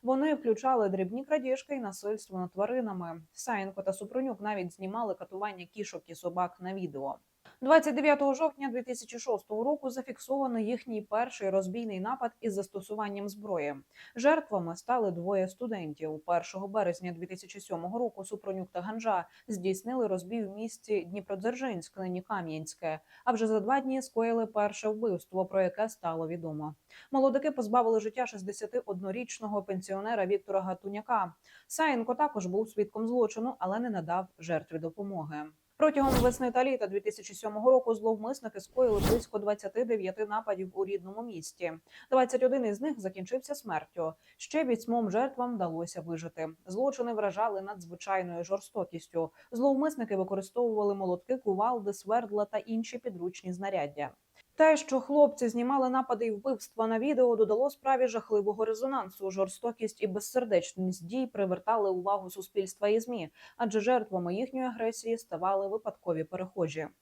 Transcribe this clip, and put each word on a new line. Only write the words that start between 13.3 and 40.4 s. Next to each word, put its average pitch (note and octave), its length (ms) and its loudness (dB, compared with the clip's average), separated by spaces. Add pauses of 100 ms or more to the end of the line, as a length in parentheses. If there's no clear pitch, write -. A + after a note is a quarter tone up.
Жертвами A#3 600 2
стали A3+ 360 0
двоє F#3 360 0
студентів. D#3+ 800 -6
Першого F3 420 -2
березня F3+ 440 -2
дві E3+ 140 -10
тисячі F#3 340 -14
сьомого F#3 400 -6
року A3+ 240 -4
Супронюк F#3+ 480 -6
та F3+ 100 -6
Ганжа G#3+ 460 -2 (200)
здійснили G#3+ 600 -2
розбій G3 360 -2
в F#3+ 60 -6
місті G#3+ 520 -4
Дніпродзержинськ, G3 960 -4
нині F3+ 240 -4
Кам'янське, D#3+ 800 -6 (260)
а B3+ 60 2
вже A3 160 2
за A3 120 4
два B3 200 2
дні C4 220 -2
скоїли A3+ 440 0
перше G#3 440 0
вбивство, G3 560 0
про F#3+ 160 2
яке F#3 280 2
стало E3 380 -4
відомо. D#3 480 -6 (360)
Молодики C4+ 400 4
позбавили A3+ 480 4
життя A3 280 -2
шістдесятиоднорічного G3+ 1400 -4
пенсіонера G3 640 -2
Віктора G3 360 2
Гатуняка. G3 720 -2 (340)
Саєнко B3 480 2
також D4 300 0
був G3+ 240 0
свідком G#3+ 380 -2
злочину, A#3 520 2
але F#3+ 200 -2
не B3 100 -2
надав F3+ 380 -2 (120)
жертві D#3+ 400 -2
допомоги. D#3+ 640 -6 (360)
Протягом C#4+ 340 6
весни B3 380 4
та B3+ 120 4
літа B3+ 240 2
дві G3 120 0
тисячі G#3 340 -6
сьомого G#3+ 380 4
року B3 240 6
зловмисники A3 640 -2
скоїли A3 500 4
близько A3+ 300 2
двадцяти G#3 460 -2
дев'яти G#3 400 0
нападів G#3 480 -2